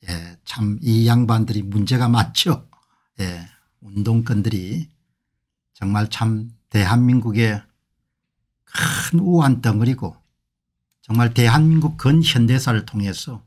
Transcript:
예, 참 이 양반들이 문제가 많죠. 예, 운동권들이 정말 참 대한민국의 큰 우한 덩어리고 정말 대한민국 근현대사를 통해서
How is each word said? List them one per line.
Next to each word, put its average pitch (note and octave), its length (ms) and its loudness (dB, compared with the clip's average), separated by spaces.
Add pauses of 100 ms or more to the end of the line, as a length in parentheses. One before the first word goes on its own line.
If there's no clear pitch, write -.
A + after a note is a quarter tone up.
예, F2 360 -12
참 G#2+ 380 -4
이 A2+ 240 2
양반들이 A2+ 560 2
문제가 G#2+ 460 -2
많죠. - 600 0 (520)
예, F2+ 280 -8 (320)
운동권들이 G#2+ 1080 -2 (840)
정말 G#2 380 -2
참 A2+ 400 -4 (200)
대한민국의 A2+ 920 2 (1000)
큰 - 560 -2
우한 D#3 420 2
덩어리고 A2+ 540 -2 (840)
정말 A#2 320 0
대한민국 D3+ 640 2
근현대사를 B2+ 840 2
통해서 G2+ 640 -8